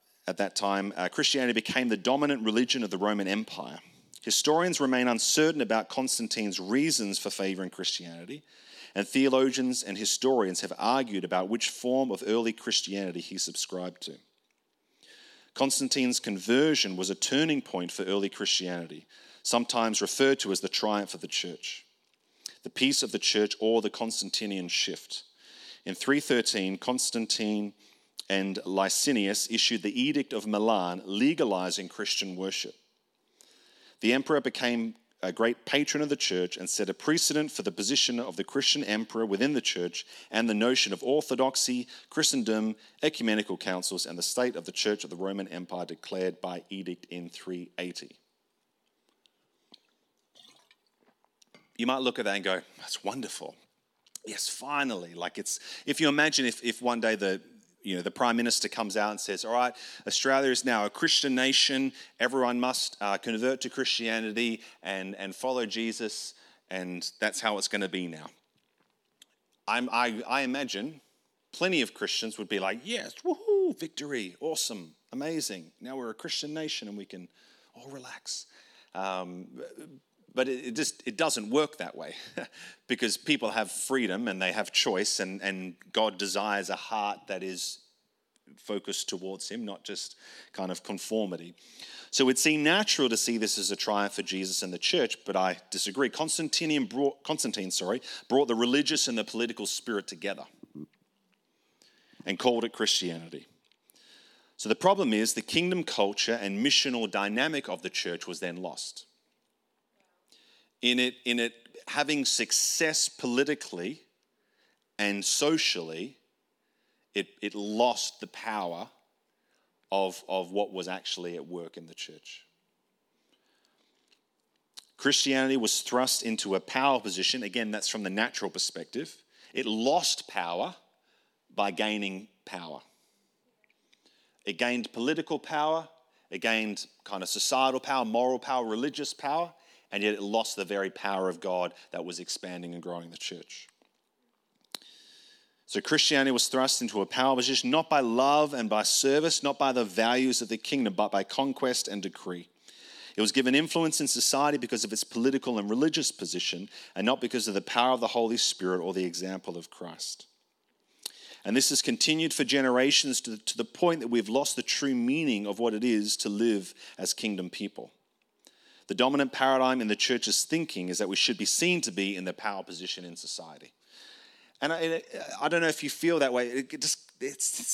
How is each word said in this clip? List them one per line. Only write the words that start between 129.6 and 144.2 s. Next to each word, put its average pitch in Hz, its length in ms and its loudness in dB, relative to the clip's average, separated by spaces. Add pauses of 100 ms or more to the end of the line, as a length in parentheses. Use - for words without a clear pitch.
lost 123 640 2
power 95 460 -4 (800)
by 101 180 2
gaining 104 560 -4 (180)
power. 82 340 -12 (1700)
It 104 100 -4
gained 123 380 0
political 151 440 0
power, 156 500 -2 (420)
it 98 80 -8
gained 110 480 -2 (180)
kind 98 180 -6
of 92 60 -6
societal 131 520 2
power, 131 260 0
moral 123 320 2
power, 127 260 -2
religious 131 480 -4
power, 165 400 -4 (400)
and 101 120 -2
yet 104 100 2
it 104 80 -6
lost 107 320 0
the 98 100 -4
very 98 240 -2
power 95 400 -2
of 85 120 -4
God 90 340 -2 (160)
that 87 140 -8
was 87 160 -10
expanding 90 540 -10
and 85 80 -12
growing 87 280 -10
the 85 60 -18
church. - 500 -14 (2000)